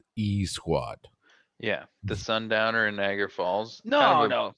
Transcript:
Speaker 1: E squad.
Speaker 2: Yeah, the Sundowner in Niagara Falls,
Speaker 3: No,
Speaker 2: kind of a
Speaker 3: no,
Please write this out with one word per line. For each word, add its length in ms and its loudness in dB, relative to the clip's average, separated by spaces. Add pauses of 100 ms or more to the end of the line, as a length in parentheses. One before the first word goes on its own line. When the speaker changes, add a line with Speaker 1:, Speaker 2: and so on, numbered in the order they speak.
(160)
Speaker 1:
E 300 0
squad. 520 -2 (640)
Speaker 2:
Yeah, 240 -4 (200)
the 120 -4
Sundowner 720 0
in 80 -4
Niagara 340 0
Falls, 560 -4
Speaker 3:
No, 140 2
Speaker 2:
kind 200 6
of 60 4
a 40 4
Speaker 3:
no, 280 -2